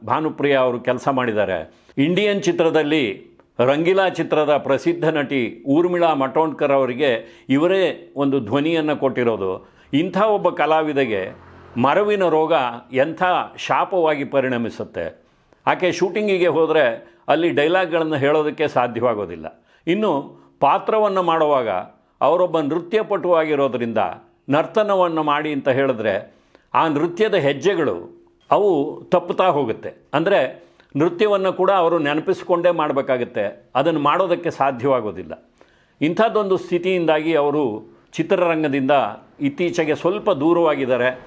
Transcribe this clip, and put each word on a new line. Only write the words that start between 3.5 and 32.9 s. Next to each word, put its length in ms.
ರಂಗೀಲಾ 500
ಚಿತ್ರದ 480
ಪ್ರಸಿದ್ಧ 520
ನಟಿ 580
ಊರ್ಮಿಳಾ 460
ಮಟೋಂಡ್ಕರ್ 580
ಅವರಿಗೆ 800
ಇವರೇ 640
ಒಂದು 240
ಧ್ವನಿಯನ್ನ 540
ಕೊಟ್ಟಿರೋದು. 760
ಇಂಥ 280
ಒಬ್ಬ 280
ಕಲಾವಿದೆಗೆ 800
ಮರವಿನ 460
ರೋಗ 260
ಎಂಥ 300
ಶಾಪವಾಗಿ 680
ಪರಿಣಮಿಸುತ್ತೆ. 1040
ಆಕೆ 240
ಶೂಟಿಂಗಿಗೆ 560
ಹೋದ್ರೆ 600
ಅಲ್ಲಿ 220
ಡೈಲಾಗ್‌ಗಳನ್ನ 680
ಹೇಳೋದಕ್ಕೆ 520
ಸಾಧ್ಯವಾಗೋದಿಲ್ಲ. 1000
ಇನ್ನು 540
ಪಾತ್ರವನ್ನ 600
ಮಾಡುವಾಗ 500
ಅವರೊಬ್ಬ 380
ನೃತ್ಯಪಟುವಾಗಿರೋದ್ರಿಂದ 1400
ನರ್ತನವನ್ನು 720
ಮಾಡಿ 300
ಅಂತ 160
ಹೇಳಿದ್ರೆ 640
ಆ 140
ನೃತ್ಯದ 480
ಹೆಜ್ಜೆಗಳು 920
ಅವು 520
ತಪ್ಪುತ್ತಾ 420
ಹೋಗುತ್ತೆ. 680
ಅಂದ್ರೆ 560
ನೃತ್ಯವನ್ನು 560
ಕೂಡ 180
ಅವರು 280
ನೆನಪಿಸ್ಕೊಂಡೇ 720
ಮಾಡ್ಬೇಕಾಗತ್ತೆ. 1040